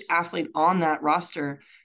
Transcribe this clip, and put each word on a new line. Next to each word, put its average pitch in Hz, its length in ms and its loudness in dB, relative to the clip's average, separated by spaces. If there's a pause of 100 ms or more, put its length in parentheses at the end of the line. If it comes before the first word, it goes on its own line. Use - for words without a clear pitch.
athlete 170 440 -2
on 175 260 4
that 156 220 0
roster 151 600 -2 (240)